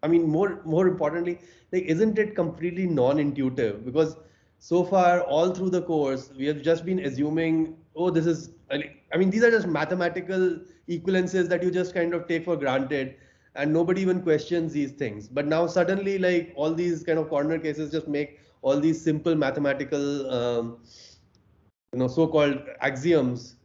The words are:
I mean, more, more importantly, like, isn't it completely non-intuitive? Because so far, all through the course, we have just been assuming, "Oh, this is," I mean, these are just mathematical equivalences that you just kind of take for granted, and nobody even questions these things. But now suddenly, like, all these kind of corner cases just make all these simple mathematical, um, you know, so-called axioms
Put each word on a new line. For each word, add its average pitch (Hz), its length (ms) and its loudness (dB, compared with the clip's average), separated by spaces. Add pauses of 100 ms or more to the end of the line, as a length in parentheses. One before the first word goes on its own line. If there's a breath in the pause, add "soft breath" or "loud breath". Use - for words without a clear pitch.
I 156 60 -2
mean, 170 200 4
more, 175 360 0
more 170 240 2
importantly, 170 500 -2 (320 loud breath)
like, 185 140 0
isn't 214 340 2
it 214 160 0
completely 170 520 -2
non-intuitive? 131 960 0
Because 156 320 0 (420 soft breath)
so 170 260 0
far, 180 360 4
all 165 300 2
through 180 200 -2
the 180 120 0
course, 143 540 -2
we 135 100 -4
have 147 160 -2
just 165 240 0
been 185 140 -2
assuming, 160 760 0 (180)
"Oh, 175 160 0
this 165 160 0
is," 165 240 -2 (200)
I 143 460 -6
mean, 190 120 4
these 220 160 2
are 233 60 8
just 220 160 2
mathematical 180 960 -2 (280 loud breath)
equivalences 185 640 0
that 175 120 0
you 180 80 0
just 180 240 -2
kind 170 200 0
of 170 120 -4
take 165 180 -2
for 170 120 0
granted, 135 600 -2 (380 soft breath)
and 147 180 0
nobody 170 280 2
even 185 220 0
questions 160 500 0
these 139 200 -2
things. 107 360 -8
But 143 180 -4
now 160 200 2
suddenly, 190 520 0
like, 180 380 0
all 151 160 0
these 165 300 -2
kind 160 160 0
of 156 100 -2
corner 156 300 0
cases 151 340 -6
just 156 160 -4
make 143 320 -6 (220 soft breath)
all 139 180 2
these 156 180 2
simple 156 360 0
mathematical, 143 960 0
um, 120 480 -2 (1120 loud breath)
you 123 60 -6
know, 127 100 0
so-called 147 540 2 (180)
axioms 135 840 0